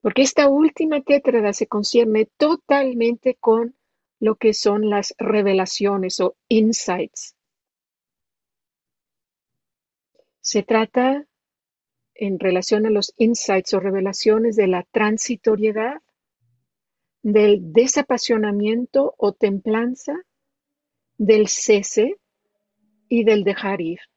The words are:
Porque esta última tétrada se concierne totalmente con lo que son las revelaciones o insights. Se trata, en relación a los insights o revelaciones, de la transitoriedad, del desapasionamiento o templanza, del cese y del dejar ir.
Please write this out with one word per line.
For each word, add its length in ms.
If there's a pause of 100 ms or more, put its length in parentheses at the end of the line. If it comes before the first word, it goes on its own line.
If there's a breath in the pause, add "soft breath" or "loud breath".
Porque 220
esta 260
última 520
tétrada 520
se 140
concierne 600 (100)
totalmente 960
con 400 (440)
lo 160
que 180
son 360
las 280
revelaciones 1040
o 160 (100)
insights. 880 (3000)
Se 240
trata, 640 (880)
en 240
relación 460
a 40
los 280
insights 560
o 80
revelaciones, 720
de 120
la 240
transitoriedad, 1080 (1200)
del 520
desapasionamiento 1400
o 160
templanza, 840 (1000)
del 300
cese 680 (960)
y 160
del 180
dejar 380
ir. 180 (180)